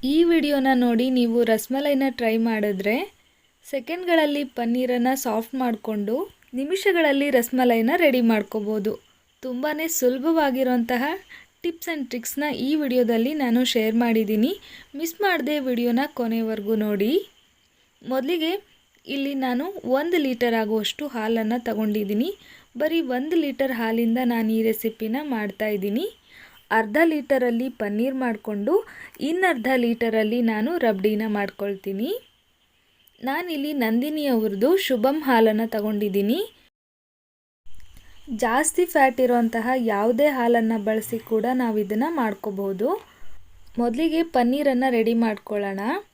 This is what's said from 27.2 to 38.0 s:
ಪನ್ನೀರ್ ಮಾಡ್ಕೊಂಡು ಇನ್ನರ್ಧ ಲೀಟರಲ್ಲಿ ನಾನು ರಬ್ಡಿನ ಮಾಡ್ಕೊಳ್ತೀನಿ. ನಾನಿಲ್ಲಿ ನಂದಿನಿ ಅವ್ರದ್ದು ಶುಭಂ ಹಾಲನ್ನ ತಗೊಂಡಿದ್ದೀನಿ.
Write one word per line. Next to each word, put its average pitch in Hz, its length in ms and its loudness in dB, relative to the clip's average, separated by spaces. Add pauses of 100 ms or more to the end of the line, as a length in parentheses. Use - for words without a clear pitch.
ಪನ್ನೀರ್ 220 460 -2
ಮಾಡ್ಕೊಂಡು 233 720 -2 (360)
ಇನ್ನರ್ಧ 330 460 0 (100)
ಲೀಟರಲ್ಲಿ 233 680 2
ನಾನು 226 360 0
ರಬ್ಡಿನ 214 480 2
ಮಾಡ್ಕೊಳ್ತೀನಿ. 202 880 -4 (1120)
ನಾನಿಲ್ಲಿ 302 480 -4
ನಂದಿನಿ 285 540 0
ಅವ್ರದ್ದು 226 500 2
ಶುಭಂ 269 440 0
ಹಾಲನ್ನ 226 460 4
ತಗೊಂಡಿದ್ದೀನಿ. 214 840 -2 (1900)